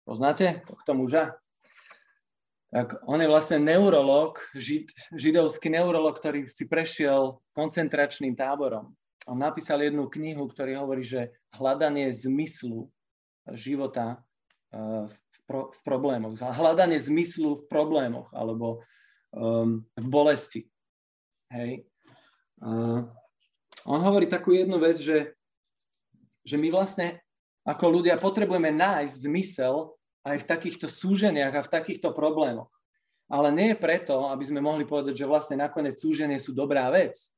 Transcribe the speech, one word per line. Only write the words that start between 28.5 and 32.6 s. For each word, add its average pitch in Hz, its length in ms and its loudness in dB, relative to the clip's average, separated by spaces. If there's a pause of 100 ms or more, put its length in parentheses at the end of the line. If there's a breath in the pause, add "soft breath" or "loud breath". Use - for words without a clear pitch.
nájsť 156 400 0 (120)
zmysel 151 720 -2 (280)
aj 143 180 -4
v - 40 -16
takýchto 165 440 -4
súženiach 185 640 2
a 139 100 -2
v - 60 -6
takýchto - 400 -2
problémoch. 151 580 0 (600)